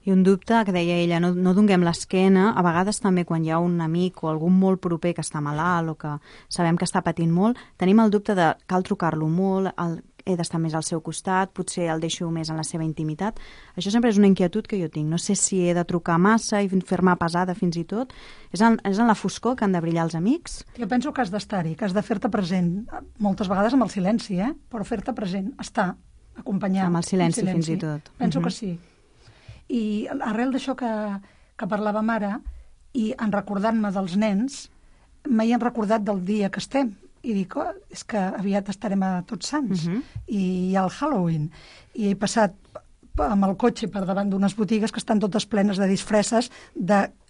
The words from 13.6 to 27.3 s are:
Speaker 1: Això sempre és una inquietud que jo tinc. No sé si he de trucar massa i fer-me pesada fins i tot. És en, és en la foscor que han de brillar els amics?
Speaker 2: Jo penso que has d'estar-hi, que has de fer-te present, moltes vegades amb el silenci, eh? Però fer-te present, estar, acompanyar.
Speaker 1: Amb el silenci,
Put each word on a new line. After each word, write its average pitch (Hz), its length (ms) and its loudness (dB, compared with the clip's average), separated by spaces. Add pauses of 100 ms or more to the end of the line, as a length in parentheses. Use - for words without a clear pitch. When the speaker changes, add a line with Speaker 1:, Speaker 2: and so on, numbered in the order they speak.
Speaker 1:
Això 190 160 -4
sempre 240 180 4
és 196 80 4
una 202 80 8
inquietud 190 400 4
que 196 140 -4
jo 160 80 -4
tinc. 151 180 -4
No 160 100 -2
sé 196 180 -2
si 190 340 0
he 175 80 2
de 170 80 0
trucar 170 340 0
massa 208 420 2
i 202 60 0
fer-me 180 540 2
pesada 175 340 -2
fins 170 220 -2
i 165 80 -6
tot. 247 260 -6 (400)
És 180 100 -6
en, 226 220 4
és 196 160 0
en 240 80 4
la 214 80 4
foscor 233 400 -4
que 240 100 -2
han 196 60 2
de 180 100 2
brillar 165 280 0
els 165 60 -6
amics? 226 500 -2 (120)
Speaker 2:
Jo 240 140 -6
penso 254 220 -2
que 262 80 -4
has 185 100 -2
d'estar-hi, 180 440 -4
que 214 100 -6
has 185 80 -2
de 208 100 0
fer-te 214 260 -4
present, 185 580 -2 (320)
moltes 196 280 0
vegades 202 260 2
amb 254 140 4
el - 20 -6
silenci, 196 520 -2
eh? 254 100 -2 (180)
Però 220 160 -8
fer-te 233 280 -6
present, 196 480 -6
estar, - 340 -2 (420)
acompanyar. 190 500 -2
Speaker 1:
Amb 170 140 2
el - 20 -4
silenci, 175 380 2